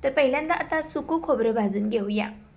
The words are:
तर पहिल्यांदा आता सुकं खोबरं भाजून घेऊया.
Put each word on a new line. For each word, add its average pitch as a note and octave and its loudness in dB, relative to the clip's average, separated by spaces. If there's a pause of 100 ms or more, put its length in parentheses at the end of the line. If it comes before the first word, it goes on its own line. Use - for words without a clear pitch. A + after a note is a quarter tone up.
तर C#4 0
पहिल्यांदा D4 2
आता D#4+ -2
सुकं D#4 -2
खोबरं A3+ 2
भाजून G#3 0
घेऊया. G#3 -2 (280)